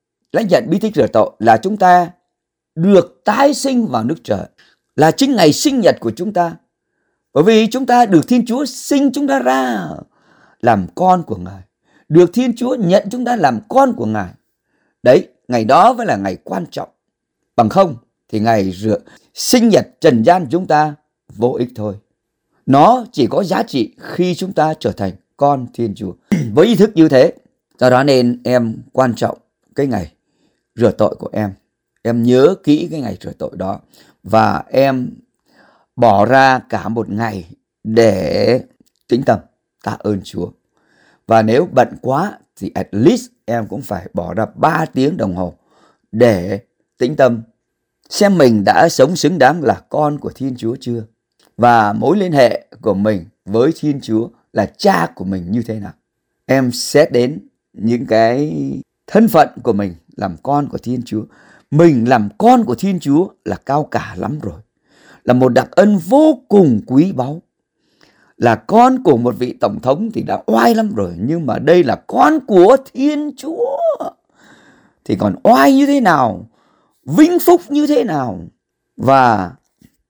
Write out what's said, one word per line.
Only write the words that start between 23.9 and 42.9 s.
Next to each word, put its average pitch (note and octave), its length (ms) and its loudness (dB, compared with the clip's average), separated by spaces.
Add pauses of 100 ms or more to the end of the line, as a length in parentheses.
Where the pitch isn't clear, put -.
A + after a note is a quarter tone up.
khi F3+ 380 -4
chúng F#3+ 180 -8
ta D#3 260 0
trở A2+ 120 -4
thành F#2+ 200 -6 (260)
con C#3+ 360 0
Thiên A2 220 -6
Chúa. F#2+ 180 -10 (180)
<clears throat> C#3 220 -6
Với D#3+ 140 4
ý A#3 80 2
thức G#3 200 4
như D#3+ 140 4
thế, C#3 240 4 (460)
do B2 100 2
đó B2 140 2
nên B2+ 400 0
em A#2+ 320 -2 (180)
quan B2+ 220 0
trọng - 220 -4 (380)
cái C#3 120 -2
ngày G2 260 -6 (640)
rửa A2+ 160 2
tội - 240 -2
của - 180 -14
em. G#2 200 -4 (480)
Em A#2 220 -2
nhớ C3 400 4
kỹ D#3 280 0
cái D#3 100 -8
ngày G#2+ 200 -10
rửa F#2+ 100 -14
tội - 220 -12
đó. F#2 260 -8 (440)
Và A2 460 0
em C3 400 0 (840)
bỏ G#2 300 4
ra C3 340 4 (100)
cả F#2+ 200 -6
một A2+ 200 -6
ngày G#2 380 -8 (360)
để A2 800 0 (460)
tĩnh B2 160 -2
tâm, A2+ 160 0 (440)
tạ G#2+ 160 -8
ơn G2+ 240 -4
Chúa. F2 260 -10 (800)
Và A2+ 140 4
nếu A#2+ 300 0
bận C#3 160 0 (140)
quá D3 380 -6 (160)
thì - 200 -12
at F#2+ 160 -6